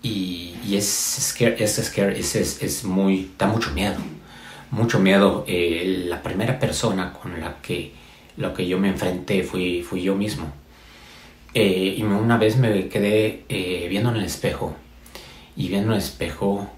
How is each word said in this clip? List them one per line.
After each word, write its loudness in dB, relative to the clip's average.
Y, -4
y 0
es 0
scare-, 2
es 2
scare-, 0
es, -2
es, 0
es -4
muy, 2
da 2
mucho 0
miedo, -2
mucho 2
miedo. 6
Eh, 0
la -6
primera -2
persona -2
con -10
la -10
que, -6
lo -4
que -2
yo 0
me 4
enfrenté 0
fui, -2
fui -6
yo 0
mismo. -4
Eh, 2
y -2
una 4
vez 4
me 4
quedé, 2
eh, -4
viendo 0
en 0
el 0
espejo, -4
y -2
viendo 0
en 2
el 2
espejo -2